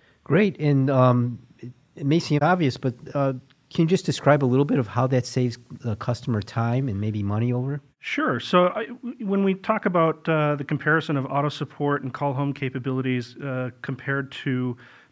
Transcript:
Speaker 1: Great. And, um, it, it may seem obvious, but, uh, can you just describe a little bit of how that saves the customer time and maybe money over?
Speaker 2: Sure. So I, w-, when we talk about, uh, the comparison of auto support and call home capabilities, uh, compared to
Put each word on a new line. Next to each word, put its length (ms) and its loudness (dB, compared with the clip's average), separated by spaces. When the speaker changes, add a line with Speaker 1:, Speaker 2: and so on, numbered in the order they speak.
Speaker 1:
Great. 340 2
And, 300 4
um, 500 4
it, 120 -14
it 100 -8
may 140 4
seem 220 0
obvious, 340 4
but, 200 -2
uh, 180 0
can 100 2
you 40 4
just 180 2
describe 380 4
a 20 4
little 200 4
bit 140 2
of 80 -2
how 200 0
that 180 2
saves 320 -2
the 160 -4
customer 460 -2
time 480 -2
and 100 -4
maybe 240 -2
money 300 0
over? 280 -4
Speaker 2:
Sure. 420 -2
So 260 4
I, 200 -4
w-, 380 -12
when 200 0
we 80 2
talk 320 -2
about, 420 0
uh, 280 2
the 100 -6
comparison 500 0
of 100 -2
auto 240 -2
support 540 -4
and 100 -8
call 200 -2
home 200 -2
capabilities, 840 -4
uh, 320 -6
compared 500 -6
to 320 -2